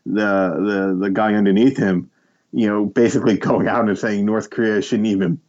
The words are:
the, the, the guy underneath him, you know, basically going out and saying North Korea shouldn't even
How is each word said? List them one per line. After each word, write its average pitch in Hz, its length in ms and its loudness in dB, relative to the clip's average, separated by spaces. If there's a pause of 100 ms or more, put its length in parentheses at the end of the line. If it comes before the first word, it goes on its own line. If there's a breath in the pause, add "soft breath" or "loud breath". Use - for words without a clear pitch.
the, 98 840 0
the, 90 80 -2
the 101 100 0
guy 107 240 0
underneath 107 440 4
him, 92 340 -2 (400)
you 113 160 0
know, 104 180 0
basically 110 520 2
going 98 320 0
out 110 180 0
and 101 100 0
saying 104 280 -2
North 107 240 -2
Korea 107 320 0
shouldn't 107 260 -2
even 95 420 0